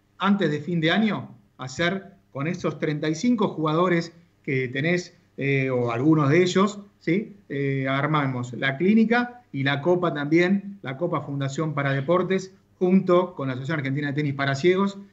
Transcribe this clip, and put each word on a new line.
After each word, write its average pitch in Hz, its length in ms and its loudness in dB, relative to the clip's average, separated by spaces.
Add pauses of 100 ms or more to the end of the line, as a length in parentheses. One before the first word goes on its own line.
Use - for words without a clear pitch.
(180)
antes 190 320 2
de 147 100 -4
fin 170 200 -2
de 160 100 2
año, 190 380 0 (300)
hacer 175 460 -4 (280)
con 139 140 -6
esos 180 320 -4
treinta 151 300 -2
y 156 60 0
cinco 220 340 0
jugadores 165 640 0 (300)
que 131 260 -2
tenés, 165 480 -4 (200)
eh, 135 340 0
o 120 200 0
algunos 139 400 4
de 170 120 6
ellos, 185 360 0 (220)
¿sí? 185 360 -2 (120)
Eh, 135 400 -2
armamos 135 640 -2
la 135 240 -2
clínica 226 640 2 (100)
y 139 120 -4
la 139 180 0
copa 175 320 2
también, 165 680 2
la 135 140 -8
Copa 165 260 -2
Fundación 139 520 -4
para 139 180 -2
Deportes, 180 600 0 (260)
junto 185 560 4
con 135 140 -6
la 127 60 -2
Asociación 135 240 -4
Argentina 139 300 -2
de 139 60 -4
Tenis 143 200 -2
para 139 200 0
Ciegos, 185 440 2 (140)